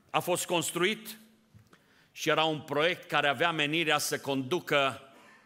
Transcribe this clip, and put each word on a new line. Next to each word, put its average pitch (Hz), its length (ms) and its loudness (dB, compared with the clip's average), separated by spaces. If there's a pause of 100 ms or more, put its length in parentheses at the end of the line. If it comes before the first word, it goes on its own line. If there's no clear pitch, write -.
(100)
a 156 100 0
fost 175 260 -2
construit 180 720 -2 (920)
și - 160 -4
era 156 160 4
un 156 160 0
proiect 151 480 -2
care 147 200 2
avea 147 240 2
menirea 151 460 0
să 143 200 -2
conducă 135 800 0 (460)